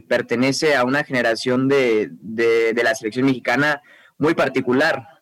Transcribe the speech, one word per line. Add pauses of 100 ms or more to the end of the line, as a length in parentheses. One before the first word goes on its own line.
pertenece
a
una
generación
de,
de,
de
la
selección
mexicana (360)
muy
particular, (140)